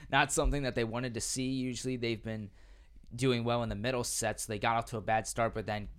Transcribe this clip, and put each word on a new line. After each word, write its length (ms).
not 200
something 320
that 120
they 80
wanted 300
to 80
see. 220
Usually 540
they've 260
been 260
doing 280
well 180
in 80
the 60
middle 280
sets. 420
They 120
got 200
off 100
to 100
a 40
bad 260
start, 260
but 120
then 340